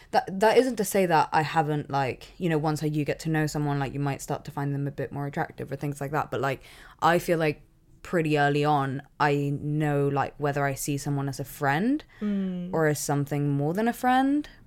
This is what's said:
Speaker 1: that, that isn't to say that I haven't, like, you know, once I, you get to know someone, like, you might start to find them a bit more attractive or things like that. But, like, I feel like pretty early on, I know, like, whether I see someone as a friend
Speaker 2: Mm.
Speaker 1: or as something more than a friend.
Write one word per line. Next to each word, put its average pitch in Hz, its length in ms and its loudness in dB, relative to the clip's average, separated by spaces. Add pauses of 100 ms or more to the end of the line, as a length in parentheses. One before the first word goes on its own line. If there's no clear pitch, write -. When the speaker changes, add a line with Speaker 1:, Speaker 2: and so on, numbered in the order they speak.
(120)
Speaker 1:
that, 190 280 0
that 220 180 6
isn't 254 200 4
to 214 80 -2
say 190 200 2
that 160 260 4
I 160 120 4
haven't, 147 460 0
like, 135 380 -2 (100)
you 180 120 0
know, 160 80 2
once 151 260 0
I, 156 40 -2
you 151 180 0
get 147 140 -4
to 160 100 -6
know 156 180 2
someone, 147 320 -2
like, 139 140 -4
you 139 60 -6
might 139 220 -4
start - 240 -6
to 147 60 -12
find 143 220 -4
them 139 140 -4
a 139 40 -6
bit 139 200 -8
more 143 160 -6
attractive 147 440 -6
or 139 40 -6
things 143 260 -6
like 139 100 -6
that. 147 200 -2
But, 120 100 -2
like, 135 200 -2 (400)
I 170 180 4
feel 175 180 0
like 156 240 0 (400)
pretty 160 380 0
early 143 260 4
on, 139 380 0 (160)
I 143 420 2
know, 147 460 0
like, 139 300 -2
whether 143 280 0
I 139 80 -2
see 143 240 -4
someone 139 320 -2
as 131 100 -8
a 135 60 -6
friend 175 580 0 (180)
Speaker 2:
Mm. 190 520 -4
Speaker 1:
or 160 140 2
as 151 120 2
something 143 520 0
more 143 220 0
than 220 140 0
a 240 60 0
friend. 262 560 2 (180)